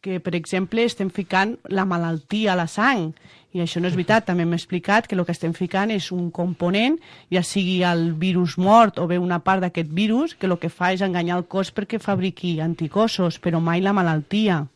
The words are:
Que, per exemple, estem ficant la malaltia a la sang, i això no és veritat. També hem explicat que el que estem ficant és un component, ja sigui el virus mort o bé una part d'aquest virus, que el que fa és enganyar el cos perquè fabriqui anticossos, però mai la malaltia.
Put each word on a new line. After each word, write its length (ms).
Que, 160
per 160
exemple, 480
estem 260
ficant 480
la 160
malaltia 680
a 20
la 120
sang, 460
i 80
això 180
no 80
és 80
veritat. 300
També 180
hem 100
explicat 540
que 80
el 100
que 60
estem 220
ficant 380
és 200
un 200
component, 680
ja 120
sigui 400
el 300
virus 440
mort 420
o 80
bé 120
una 200
part 220
d'aquest 320
virus, 420
que 120
el 120
que 100
fa 220
és 100
enganyar 360
el 80
cos 280
perquè 260
fabriqui 600
anticossos, 800
però 220
mai 200
la 120
malaltia. 840